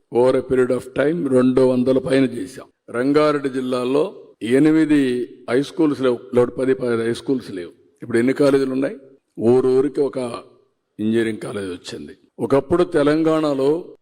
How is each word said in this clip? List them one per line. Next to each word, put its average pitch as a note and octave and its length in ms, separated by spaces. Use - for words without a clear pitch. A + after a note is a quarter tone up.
over B2+ 200
a B2+ 140
period B2+ 200
of B2 120
time D3 300
రెండు B2+ 320
వందల B2+ 360
పైన C3+ 260
చేశాం. A#2 720
రంగారెడ్డి C#3+ 540
జిల్లాలో B2+ 640
ఎనిమిది C#3+ 840
హై B2 120
స్కూల్స్ C#3+ 400
లేవు, B2 180
లేకపోతే A#2+ 260
పది, C3 120
పదిహేను A#2+ 300
హై A#2 100
స్కూల్స్ B2 380
లేవు. F2 200
ఇప్పుడు A#2 160
ఎన్ని B2 160
కాలేజీలు C3+ 380
ఉన్నాయి? C#3 240
ఊరు B2 280
ఊరికి D3+ 340
ఒక C3+ 160
ఇంజనీరింగ్ A2 380
కాలేజ్ G2 320
వచ్చింది. D#2 420
ఒకప్పుడు D#3 440
తెలంగాణలో D#3 1040